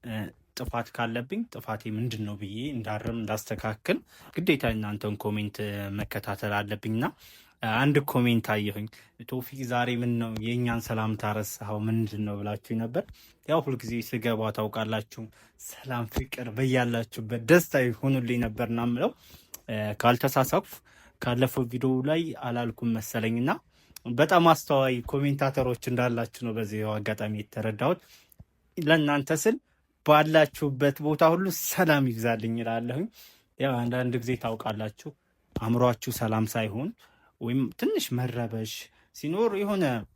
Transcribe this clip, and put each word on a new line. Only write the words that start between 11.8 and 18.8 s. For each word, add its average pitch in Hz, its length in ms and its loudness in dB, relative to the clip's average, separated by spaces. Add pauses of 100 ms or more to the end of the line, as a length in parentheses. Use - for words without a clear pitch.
ነው?" 101 140 -2
ብላችሁ 104 400 -6
ነበር። 117 280 -2 (440)
ያው 156 140 2
ሁልጊዜ 120 400 -4
ስገባ 110 500 -2
ታውቃላችሁ 110 720 -4 (380)
ሰላም 120 480 -6
ፍቅር 127 420 -6
በያላችሁበት 120 960 0
ደስታ 156 360 6
ይሁኑልኝ 123 600 0
ነበርና 117 440 -2